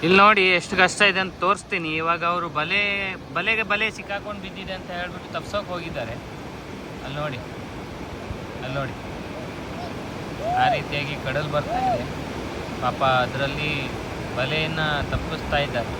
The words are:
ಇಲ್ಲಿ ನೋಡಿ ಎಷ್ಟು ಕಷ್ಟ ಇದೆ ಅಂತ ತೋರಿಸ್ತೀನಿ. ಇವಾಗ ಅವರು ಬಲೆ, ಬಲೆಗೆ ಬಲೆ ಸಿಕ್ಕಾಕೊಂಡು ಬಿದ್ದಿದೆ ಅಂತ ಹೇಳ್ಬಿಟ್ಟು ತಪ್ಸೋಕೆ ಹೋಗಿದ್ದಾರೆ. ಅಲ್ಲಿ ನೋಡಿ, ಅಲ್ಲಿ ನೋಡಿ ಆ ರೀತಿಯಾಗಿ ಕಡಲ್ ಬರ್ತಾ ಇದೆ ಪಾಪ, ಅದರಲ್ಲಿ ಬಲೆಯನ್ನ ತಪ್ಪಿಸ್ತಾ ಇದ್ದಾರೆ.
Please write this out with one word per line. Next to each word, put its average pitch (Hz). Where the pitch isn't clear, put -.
ಇಲ್ಲಿ 185
ನೋಡಿ 202
ಎಷ್ಟು 170
ಕಷ್ಟ 180
ಇದೆ 185
ಅಂತ 180
ತೋರಿಸ್ತೀನಿ. 185
ಇವಾಗ 165
ಅವರು 175
ಬಲೆ, 185
ಬಲೆಗೆ 220
ಬಲೆ 214
ಸಿಕ್ಕಾಕೊಂಡು 202
ಬಿದ್ದಿದೆ 190
ಅಂತ 185
ಹೇಳ್ಬಿಟ್ಟು 175
ತಪ್ಸೋಕೆ 185
ಹೋಗಿದ್ದಾರೆ. 147
ಅಲ್ಲಿ 135
ನೋಡಿ, 151
ಅಲ್ಲಿ 131
ನೋಡಿ 135
ಆ -
ರೀತಿಯಾಗಿ 143
ಕಡಲ್ 143
ಬರ್ತಾ 659
ಇದೆ 640
ಪಾಪ, 123
ಅದರಲ್ಲಿ 139
ಬಲೆಯನ್ನ 156
ತಪ್ಪಿಸ್ತಾ -
ಇದ್ದಾರೆ. 117